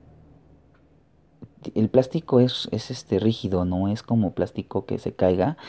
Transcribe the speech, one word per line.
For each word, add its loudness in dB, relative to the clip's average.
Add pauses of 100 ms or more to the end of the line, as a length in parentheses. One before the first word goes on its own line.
(1700)
El 2
plástico 2
es, 0
es, -6
este, -2
rígido, 0
no -2
es -2
como 0
plástico -4
que -6
se -6
caiga 2 (120)